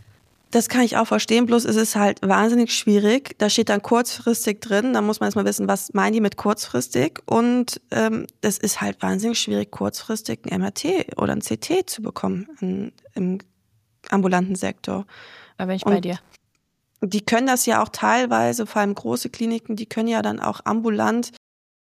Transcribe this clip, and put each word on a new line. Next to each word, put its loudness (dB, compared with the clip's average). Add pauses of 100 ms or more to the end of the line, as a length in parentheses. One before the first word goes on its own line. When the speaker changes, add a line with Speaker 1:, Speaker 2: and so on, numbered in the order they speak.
(500)
Speaker 1:
Das 2
kann 2
ich 2
auch 2
verstehen, 2
bloß 4
es 2
ist 2
halt 2
wahnsinnig 4
schwierig. 2
Da 2
steht 2
dann 2
kurzfristig 0
drin, 0
da 2
muss 0
man 0
erstmal 0
wissen, 0
was -2
meinen 2
die 2
mit 0
kurzfristig. -2
Und, 2 (100)
ähm, 0 (120)
das 0
ist -4
halt -6
wahnsinnig -2
schwierig, -2
kurzfristig -6
ein -6
M 0
R -4
T -2 (120)
oder 0
ein -4
C -6
T -2
zu -10
bekommen -6 (140)
in, -6 (200)
im -2 (720)
ambulanten 2
Sektor. -6 (520)
Speaker 2:
Da -6
bin -2
ich -6
Speaker 1:
Und 4
Speaker 2:
bei 2
dir. -6 (840)
Speaker 1:
die -2
können 2
das 2
ja 2
auch -4
teilweise, 0
vor -2
allem 0
große -4
Kliniken, -4
die -10
können -2
ja 0
dann -2
auch -4
ambulant 0 (520)